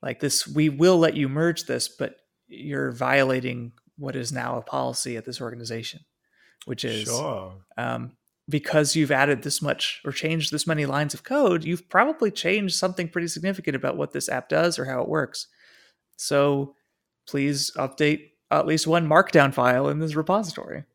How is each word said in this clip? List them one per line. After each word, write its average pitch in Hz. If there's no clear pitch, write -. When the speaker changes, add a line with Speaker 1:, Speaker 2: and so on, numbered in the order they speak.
Speaker 1:
like, 127
this, -
we 151
will 170
let 160
you 147
merge 160
this, 123
but -
you're 135
violating 127
what 135
is 123
now 123
a 117
policy 127
at 110
this 123
organization," 117
which 123
is, 110
Speaker 2:
Sure. 117
Speaker 1:
um, 120
because 147
you've 147
added 135
this -
much -
or 139
changed 160
this 151
many 151
lines 143
of -
code, 196
you've 175
probably 233
changed 196
something 185
pretty 170
significant 165
about 135
what 147
this 139
app 127
does 160
or 131
how 131
it -
works. -
So 143
please 139
update 147
at 147
least 156
one 165
markdown 151
file 127
in 147
this 156
repository. 160